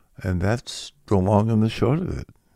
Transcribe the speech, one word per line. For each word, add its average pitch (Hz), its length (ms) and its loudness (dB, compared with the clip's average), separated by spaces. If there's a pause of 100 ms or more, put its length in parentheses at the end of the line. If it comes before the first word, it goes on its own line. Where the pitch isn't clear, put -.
(180)
And 92 240 -4
that's - 500 -4 (140)
the - 100 2
long 107 340 2
and 110 120 2
the 110 80 2
short 131 300 0
of - 180 -6
it. - 100 -12 (280)